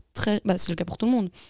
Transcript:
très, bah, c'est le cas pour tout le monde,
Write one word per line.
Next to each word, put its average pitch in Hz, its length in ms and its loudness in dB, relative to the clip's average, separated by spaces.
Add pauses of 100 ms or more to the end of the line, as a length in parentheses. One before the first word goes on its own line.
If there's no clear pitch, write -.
(140)
très, - 300 2
bah, 190 140 2
c'est - 120 0
le 170 60 -2
cas 175 80 -4
pour 175 140 -8
tout 220 80 -2
le 240 60 2
monde, 208 180 0 (200)